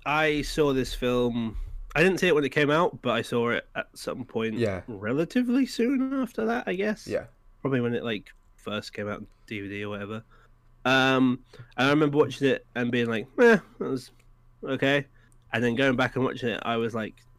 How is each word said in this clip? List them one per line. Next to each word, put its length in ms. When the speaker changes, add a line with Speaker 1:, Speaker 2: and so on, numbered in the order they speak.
Speaker 1:
I 380
saw 300
this 200
film, 640
I 80
didn't 160
see 80
it 80
when 80
it 60
came 200
out, 320
but 100
I 100
saw 280
it 260
at 200
some 300
point 300
Speaker 2:
Yeah. 320
Speaker 1:
relatively 800
soon 560
after 240
that, 220
I 80
guess. 320
Speaker 2:
Yeah. 180
Speaker 1:
Probably 200
when 120
it, 100
like, 280
first 380
came 140
out 100
on 100
D 140
V 80
D 140
or 60
whatever. 340
Um, 580
and 100
I 20
remember 280
watching 300
it 180
and 160
being 160
like, 200
"Eh, 180
that 60
was 260
okay." 420
And 120
then 120
going 220
back 180
and 80
watching 260
it, 140
I 140
was 180
like, 200